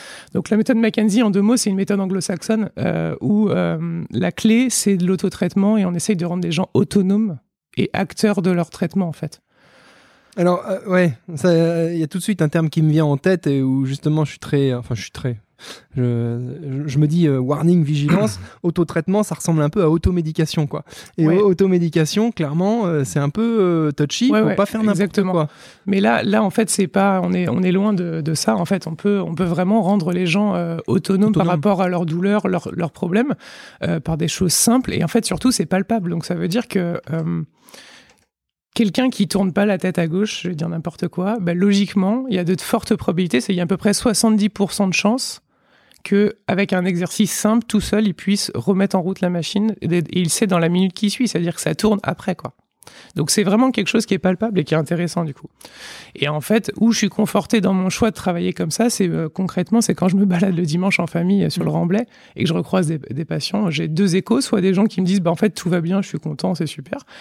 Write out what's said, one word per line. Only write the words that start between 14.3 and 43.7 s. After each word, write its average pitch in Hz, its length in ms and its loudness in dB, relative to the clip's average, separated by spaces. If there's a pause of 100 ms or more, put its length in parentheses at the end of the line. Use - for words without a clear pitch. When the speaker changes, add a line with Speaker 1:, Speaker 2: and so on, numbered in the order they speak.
Speaker 2:
suis - 80 -18
très, 139 320 0
euh, 123 80 -2
enfin 123 160 -6
je 101 80 -6
suis - 80 -16
très, 120 280 -6 (560)
je, 127 60 0
je, 123 840 -4
je 139 100 -2
me 151 100 6
dis, 165 200 2
euh, 135 100 4
warning, 156 460 2
vigilance, 147 560 2 (120)
<clears throat> - 120 -12
autotraitement, 175 580 0
ça 185 140 -4
ressemble 160 260 0
un 147 80 2
peu 190 140 2
à 170 80 4
automédication, 165 760 0
quoi. 151 200 -8 (340)
Et 156 80 4
Speaker 1:
Ouais. 170 100 4
Speaker 2:
au-, 208 120 4
automédication, 180 800 2
clairement, 180 560 0
euh, 156 160 0
c'est 139 160 -2
un 143 100 0
peu, 226 320 0
euh, 165 300 2
touchy, 151 400 0
Speaker 1:
Ouais, 214 100 4
Speaker 2:
faut - 60 2
Speaker 1:
ouais, 202 80 0
Speaker 2:
pas 196 100 2
faire 220 160 -4
n'importe 214 200 2
Speaker 1:
exactement. 185 320 0
Speaker 2:
quoi. 156 160 0 (360)
Speaker 1:
Mais 196 160 0
là, 226 220 2
là, 214 200 2
en 196 60 0
fait, 220 220 0
c'est 190 160 0
pas, 196 360 2
on 180 80 0
est, 180 160 0
on 175 140 0
est 185 100 2
loin 202 220 2
de, 170 280 -2
de 156 120 -2
ça. 220 220 0
En 180 100 -2
fait, 190 220 -2
on 160 80 -6
peut, 202 260 0
on 165 140 -6
peut 175 80 -2
vraiment 185 400 2
rendre 180 280 2
les 180 140 0
gens, 196 300 2
euh, 170 220 -4 (100)
autonomes 196 460 2
par 196 100 2
Speaker 2:
Autonomes. 170 60 2
Speaker 1:
rapport 180 340 2
à 180 60 2
leur 175 180 -2
douleur, 196 400 0
leurs, 180 260 -2
leurs 170 180 -4
problèmes, 214 440 0 (480)
euh, 165 160 -2
par 160 180 -4
des 165 100 -2
choses 170 260 0
simples. 247 400 2
Et 170 100 0
en 165 40 2
fait, 226 180 0
surtout, 247 260 0
c'est 165 160 -2
palpable. 190 420 -2
Donc, 170 160 -4
ça - 80 -4
veut 175 140 -2
dire 220 200 -2
que, 170 320 -2 (140)
euh, 165 300 -4 (1300)
quelqu'un 240 340 0
qui 208 180 0
tourne 190 260 0
pas 202 120 0
la 202 120 0
tête 185 220 -2
à 170 80 0
gauche, 190 360 -4
je 175 60 -6
vais 180 60 -6
dire 160 140 -4
n'importe 165 380 -6
quoi, 196 320 -4
bah, 175 140 -2
logiquement, 202 760 2
il 202 60 0
y 185 40 0
a 175 40 -2
de 175 160 0
fortes - 360 -2
probabilités, 185 460 0
c'est, 202 120 -2
il 175 40 0
y - 20 0
a 175 40 0
à 170 40 0
peu 190 100 0